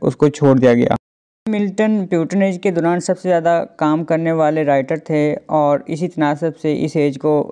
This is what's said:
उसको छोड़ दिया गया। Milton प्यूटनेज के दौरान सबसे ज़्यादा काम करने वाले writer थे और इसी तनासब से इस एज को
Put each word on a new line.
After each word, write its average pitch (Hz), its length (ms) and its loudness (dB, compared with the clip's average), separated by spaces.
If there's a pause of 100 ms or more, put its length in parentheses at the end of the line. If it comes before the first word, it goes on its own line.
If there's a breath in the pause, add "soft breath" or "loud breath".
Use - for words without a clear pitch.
उसको 147 260 2
छोड़ 139 300 4
दिया 123 160 6
गया। 120 220 2 (520)
Milton 208 580 0
प्यूटनेज 185 520 0
के 196 120 -2
दौरान 170 300 0
सबसे 180 280 -4
ज़्यादा 170 320 2 (180)
काम 156 260 0
करने 165 280 -2
वाले 156 320 0
writer 139 340 0
थे 151 360 -2
और 147 540 -2
इसी 165 200 -4
तनासब 151 460 -4
से 151 200 -4
इस 151 220 -4
एज 143 200 0
को 151 360 -2